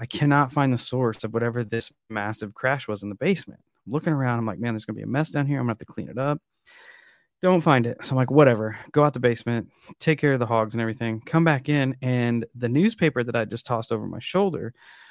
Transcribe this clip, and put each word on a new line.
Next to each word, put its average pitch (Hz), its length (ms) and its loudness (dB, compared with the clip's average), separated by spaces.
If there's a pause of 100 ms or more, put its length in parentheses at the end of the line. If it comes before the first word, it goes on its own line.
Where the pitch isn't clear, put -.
I 120 60 -8
cannot 143 460 2
find 139 200 2
the 123 60 0
source 123 460 -2
of 107 100 -8
whatever 117 300 -2
this 113 260 -6 (180)
massive 107 460 -6
crash 131 340 -4
was 101 140 -6
in 101 80 -8
the 98 60 -8
basement. - 440 -4 (260)
I'm 107 60 -8
looking 156 220 -2
around. 123 240 0
I'm 113 80 -2
like, 98 140 -6
"Man, 120 140 -2
there's 107 120 -8
gonna 107 100 -8
be 107 60 -10
a 104 40 -10
mess 139 240 -2
down 143 160 -2
here. 143 120 -2
I'm 123 60 -2
gonna 120 80 -2
have 113 60 -6
to - 60 -16
clean - 240 -12
it 117 100 -10
up." 143 220 -2 (1040)
Don't 185 180 4
find 135 260 6
it. - 160 -6
So - 100 -4
I'm 131 40 2
like, 127 140 2
"Whatever." 117 480 6 (140)
Go 147 120 6
out 147 100 2
the 123 60 -6
basement, 117 480 0 (300)
take 160 200 0
care 143 140 2
of 131 80 2
the 120 60 0
hogs 110 280 0
and 117 60 -2
everything, 113 400 -4
come 165 240 2
back 143 240 0
in, 135 320 0
and 120 540 0
the 120 160 -4
newspaper 156 520 2
that 117 140 -4
I 113 80 0
just - 220 -8
tossed 113 260 -4
over 107 140 -4
my 107 140 -10
shoulder 180 520 -2 (380)